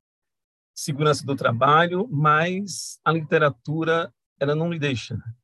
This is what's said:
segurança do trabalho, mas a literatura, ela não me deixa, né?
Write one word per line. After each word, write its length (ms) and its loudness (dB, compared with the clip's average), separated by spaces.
segurança 500 -2
do 120 -4
trabalho, 760 2
mas 920 0
a 80 2
literatura, 1000 0
ela 160 2
não 120 -2
me 100 -4
deixa, 380 -4
né? 260 -10